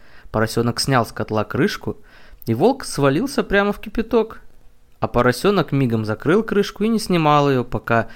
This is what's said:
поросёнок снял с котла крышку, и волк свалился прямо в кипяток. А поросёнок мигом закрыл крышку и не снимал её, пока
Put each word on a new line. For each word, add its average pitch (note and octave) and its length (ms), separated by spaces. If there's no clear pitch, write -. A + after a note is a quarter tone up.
поросёнок A2+ 480
снял B2+ 280
с - 60
котла G#2+ 320
крышку, - 520
и A#2 80
волк G#3+ 320
свалился D3 580
прямо G3+ 300
в - 80
кипяток. A3 640
А - 100
поросёнок C#3 640
мигом A#2 320
закрыл C3 380
крышку G3+ 420
и G#3+ 40
не A3+ 100
снимал D3+ 500
её, B2+ 160
пока A#2 520